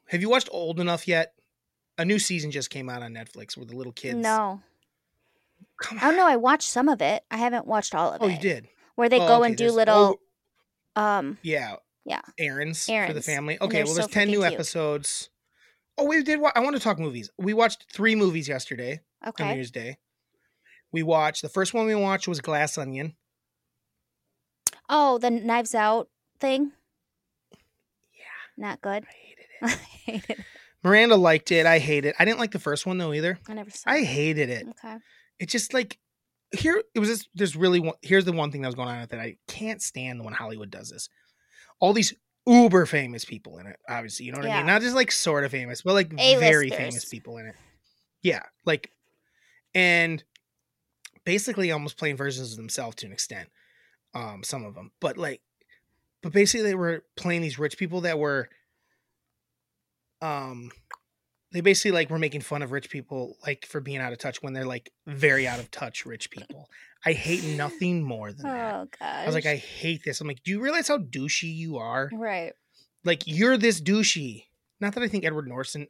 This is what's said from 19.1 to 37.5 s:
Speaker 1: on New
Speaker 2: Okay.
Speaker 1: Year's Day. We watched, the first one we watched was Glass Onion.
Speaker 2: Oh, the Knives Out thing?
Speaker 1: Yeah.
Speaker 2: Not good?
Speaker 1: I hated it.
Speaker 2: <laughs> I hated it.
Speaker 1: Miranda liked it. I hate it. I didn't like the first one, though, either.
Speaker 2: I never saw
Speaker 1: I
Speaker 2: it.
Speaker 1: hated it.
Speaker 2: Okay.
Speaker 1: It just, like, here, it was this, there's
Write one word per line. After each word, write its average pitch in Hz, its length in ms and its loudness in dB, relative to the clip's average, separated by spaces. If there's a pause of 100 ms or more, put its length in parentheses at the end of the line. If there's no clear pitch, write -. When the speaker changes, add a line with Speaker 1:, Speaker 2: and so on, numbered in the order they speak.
Speaker 1:
on 226 160 -8
New 107 60 -2
Speaker 2:
Okay. 104 120 -2
Speaker 1:
Year's 123 160 -8
Day. 123 260 -10 (960)
We 165 100 0
watched, 156 400 2
the 151 60 -10
first 190 260 0
one 226 120 2
we 214 100 2
watched 196 320 0
was 160 120 -2
Glass 151 380 0
Onion. 135 380 -8 (1700)
Speaker 2:
Oh, 277 300 4
the 240 120 0
Knives 233 440 -2
Out 220 340 2 (320)
thing? 277 320 0 (1400)
Speaker 1:
Yeah. - 120 -20 (320)
Speaker 2:
Not 208 240 -10
good? 202 240 -6
Speaker 1:
I - 80 -20
hated - 280 -20
it. - 220 -14
Speaker 2:
<laughs> - 0 -
I 233 60 0 (440)
hated 220 180 -8
it. 208 140 -8 (400)
Speaker 1:
Miranda 214 320 8
liked 165 360 6
it. 165 140 6
I 165 120 10
hate 147 260 2
it. 147 140 0
I 175 60 6
didn't 220 140 2
like 226 140 -2
the 185 80 -6
first 147 260 -4
one, 185 120 -2
though, 165 140 -2
either. 170 260 -2 (100)
Speaker 2:
I 214 60 -10
never 208 160 -12
saw - 200 -6
Speaker 1:
I 277 80 4
Speaker 2:
it. 277 60 2
Speaker 1:
hated 147 460 0
it. 117 180 -8
Speaker 2:
Okay. - 280 -16 (440)
Speaker 1:
It 180 80 -6
just, - 260 -2
like, 247 240 -2 (540)
here, 349 300 2 (120)
it 226 60 2
was 208 80 2
this, 226 260 -4
there's 175 220 -2